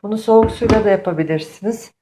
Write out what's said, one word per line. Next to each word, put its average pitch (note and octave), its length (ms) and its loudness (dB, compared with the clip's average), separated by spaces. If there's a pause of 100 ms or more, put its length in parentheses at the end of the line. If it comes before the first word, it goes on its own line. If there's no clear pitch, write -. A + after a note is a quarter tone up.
Bunu G#3 140 -6
soğuk A3+ 340 4
suyla A3 340 0
da G3+ 40 2
yapabilirsiniz. F3 1000 -4 (100)